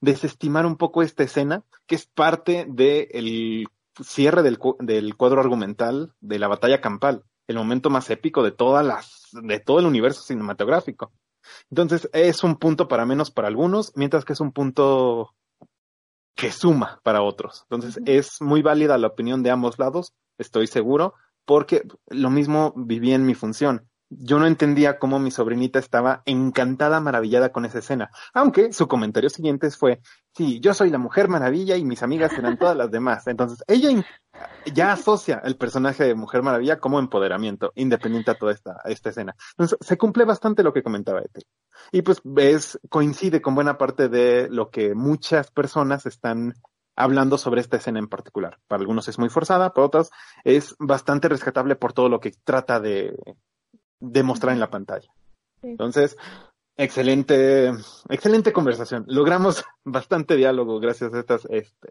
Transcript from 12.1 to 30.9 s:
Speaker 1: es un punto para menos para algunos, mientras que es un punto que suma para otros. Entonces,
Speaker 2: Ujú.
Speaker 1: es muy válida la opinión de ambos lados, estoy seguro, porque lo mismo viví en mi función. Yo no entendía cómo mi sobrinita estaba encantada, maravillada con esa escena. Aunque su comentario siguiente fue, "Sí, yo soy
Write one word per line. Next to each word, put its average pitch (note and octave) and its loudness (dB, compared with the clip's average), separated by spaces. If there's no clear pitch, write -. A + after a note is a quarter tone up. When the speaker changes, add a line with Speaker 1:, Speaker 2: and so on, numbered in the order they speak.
Speaker 1:
es E3 4
un E3 2
punto D3+ 0
para A#2 0
menos C#3+ -2
para G#2+ -2
algunos, F3 -2
mientras C#3 0
que - -6
es - -6
un C#3+ -4
punto C3 0
que A2+ -4
suma D#3 0
para G#2+ 2
otros. - -6
Entonces, A#2+ -8
Speaker 2:
Ujú. A#2+ -10
Speaker 1:
es C#3 2
muy D3+ 2
válida D3+ 4
la A2+ 2
opinión B2 -4
de B2 0
ambos B2 -2
lados, D3 -4
estoy A2+ -2
seguro, C#3 0
porque D3+ 2
lo C3 -2
mismo D3 2
viví A#2+ -2
en C3 2
mi B2+ 2
función. A2+ -4
Yo C3+ 0
no D#3 4
entendía D3 2
cómo C#3 0
mi C3+ -2
sobrinita B2 -2
estaba B2+ 0
encantada, C3 0
maravillada B2 0
con A#2+ -6
esa A#2 -8
escena. A#2+ -6
Aunque A#3 4
su E3 0
comentario A2+ 0
siguiente D3+ -2
fue, B2 0
"Sí, B2+ -2
yo D#3+ 4
soy F#3 2